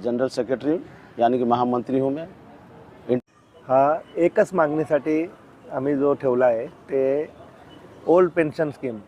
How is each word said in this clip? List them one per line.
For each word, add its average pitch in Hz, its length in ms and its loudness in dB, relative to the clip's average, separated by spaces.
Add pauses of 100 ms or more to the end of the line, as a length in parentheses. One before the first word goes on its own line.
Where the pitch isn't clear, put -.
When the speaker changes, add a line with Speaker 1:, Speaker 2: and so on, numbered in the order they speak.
Speaker 1:
जनरल 120 260 -2
सेक्रेटरी 127 480 -4 (420)
यानी 120 200 2
कि 123 60 -2
महामंत्री 123 540 0
हूं 135 120 0
मैं. 156 160 -8 (1400)
Speaker 2:
हा, 139 300 4 (180)
एकच 175 380 2
मागणीसाठी 156 760 0 (420)
आम्ही 143 240 -2
जो 143 180 2
ठेवला 127 320 0
आहे 120 200 0
ते 139 640 -2 (760)
ओल्ड 175 240 6
पेन्शन 156 400 -2
स्कीम, 123 380 -8